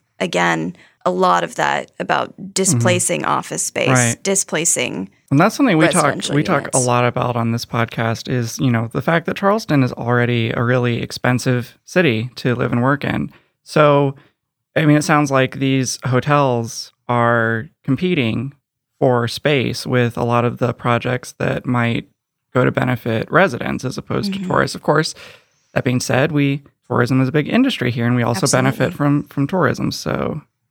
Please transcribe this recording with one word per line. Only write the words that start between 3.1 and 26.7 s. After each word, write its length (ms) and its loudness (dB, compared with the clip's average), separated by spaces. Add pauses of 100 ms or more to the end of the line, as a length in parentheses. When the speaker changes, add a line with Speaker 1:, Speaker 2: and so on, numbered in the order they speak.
Speaker 2:
Mm-hmm. 80 -2
Speaker 1:
office 320 -4
space, 260 -2
Speaker 2:
Right. 340 2
Speaker 1:
displacing 840 -2 (220)
Speaker 2:
And 100 4
that's 160 2
something 220 4
we 100 6
talk, 160 2
Speaker 1:
residential 300 -2
Speaker 2:
we 80 2
talk 180 0
a 160 -2
Speaker 1:
units. 100 0
Speaker 2:
lot 200 2
about 300 -2
on 160 0
this 120 -4
podcast 640 -2
is, 300 -2
you 120 2
know, 180 0
the 120 -6
fact 240 0
that 120 -6
Charleston 460 2
is 120 0
already 560 0
a 120 -2
really 400 0
expensive 840 -2
city 500 0
to 180 -2
live 180 0
and 100 2
work 220 0
in. 280 -4 (300)
So, 520 4 (600)
I 80 2
mean, 140 6
it 60 0
sounds 260 2
like 280 0
these 460 0
hotels 880 0 (160)
are 600 2 (140)
competing 680 -2 (460)
for 280 2
space 600 -2
with 320 0
a 60 -2
lot 200 2
of 140 -2
the 160 -2
projects 640 -2
that 260 -2
might 440 -2 (440)
go 140 2
to 40 2
benefit 640 -2
residents 540 0
as 100 -6
opposed 360 -4
Speaker 1:
Mm-hmm. 100 -8
Speaker 2:
to 60 -6
tourists. 260 2
Of 80 -14
course, 320 0 (580)
that 100 0
being 180 0
said, 300 0
we, 320 0 (260)